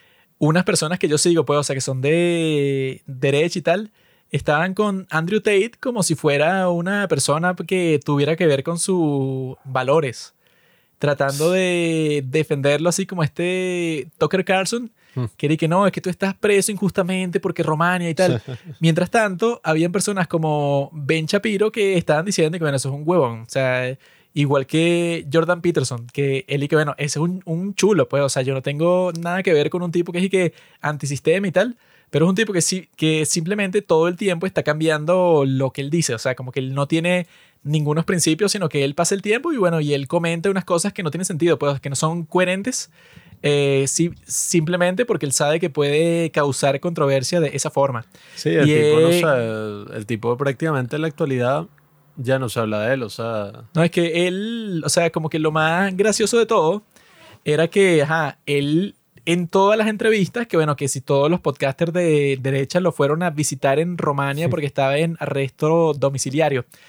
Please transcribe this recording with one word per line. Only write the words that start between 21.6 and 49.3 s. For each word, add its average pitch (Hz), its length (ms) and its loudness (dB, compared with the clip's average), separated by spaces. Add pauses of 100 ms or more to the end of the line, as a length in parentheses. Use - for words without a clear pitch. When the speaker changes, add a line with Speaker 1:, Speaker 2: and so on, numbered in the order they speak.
Speaker 1:
que 196 260 2
estaban 160 260 2
diciendo 175 340 0
que, 165 60 -4
bueno, 143 120 0
eso 135 120 -2
es 135 60 -4
un 143 100 -8
huevón. 139 380 2
O 117 60 -18
sea, 127 480 -2 (380)
igual 139 320 2
que 170 640 0
Jordan 165 300 2
Peterson, 135 520 -2
que 139 360 -2
él 139 140 -2
y 143 60 -2
que, 160 80 2
bueno, 151 200 0
ese 147 220 -4
es 147 40 0
un, 180 220 -2
un 180 300 -6
chulo, 185 340 2
pues, 139 140 0
o 139 80 2
sea, 139 120 -2
yo 135 120 -2
no 131 80 -6
tengo 175 580 0
nada 175 220 -4
que 185 100 0
ver 147 160 4
con 180 140 -4
un 175 100 -4
tipo 175 200 -2
que 175 60 -4
es 180 60 0
y 190 60 0
que 180 240 0 (260)
antisistema 151 640 -2
y 170 60 -2
tal, 226 240 0 (320)
pero 147 180 2
es - 40 6
un 196 40 2
tipo 214 200 0
que 170 80 0
sí, 185 340 -4
que 156 300 0
simplemente 196 560 -2
todo 165 260 4
el 175 80 -2
tiempo 185 300 -2
está 185 160 -2
cambiando 156 840 2
lo 135 260 0
que 139 100 -8
él 139 80 -6
dice, 156 240 0
o 110 40 -6
sea, 127 160 -2
como 127 180 -14
que 143 80 -4
él 131 140 -6
no 143 140 -2
tiene 170 380 0 (360)
ningunos 151 440 0
principios, 185 460 0
sino 190 180 -2
que 143 140 0
él 139 100 -2
pasa 175 200 0
el 196 80 -4
tiempo 262 300 -2
y, 294 60 -2
bueno, 170 220 2
y 147 140 0
él 139 140 -2
comenta 170 420 -2
unas 190 140 -2
cosas 185 300 0
que 208 80 -8
no 160 80 -2
tienen 180 160 -6
sentido, 165 320 2
pues, 143 220 0
que 139 100 -8
no 139 60 -6
son 165 280 -2
coherentes, 185 640 -2 (520)
eh, 139 460 2
sí, 170 240 0 (140)
simplemente 175 800 0
porque 175 220 -2
él 135 60 -4
sabe 156 280 2
que 175 80 -2
puede 156 640 0
causar 139 500 0
controversia 151 600 0
de 147 140 0
esa 143 160 -4
forma. 135 360 0 (300)
Speaker 2:
Sí, - 140 -2
el 156 180 4
Speaker 1:
Y 151 60 4
Speaker 2:
tipo, 151 260 4
no 165 80 6
Speaker 1:
es 175 120 4
Speaker 2:
sé, 165 60 2
el, 110 680 -2